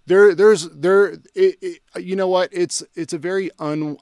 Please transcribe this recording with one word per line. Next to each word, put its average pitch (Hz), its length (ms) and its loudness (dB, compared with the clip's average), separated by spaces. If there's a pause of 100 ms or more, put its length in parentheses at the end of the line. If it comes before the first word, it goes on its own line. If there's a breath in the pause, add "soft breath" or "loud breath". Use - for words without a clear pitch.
There, 196 280 6
there's, 185 340 2
there, 175 440 0 (220)
it, 185 260 0
it, 175 180 -12 (200)
you 180 160 -8
know 190 120 -2
what? 185 240 0
It's, 180 320 -6 (120)
it's 165 180 -10
a 170 60 -8
very 185 400 -6
un-, 151 420 -8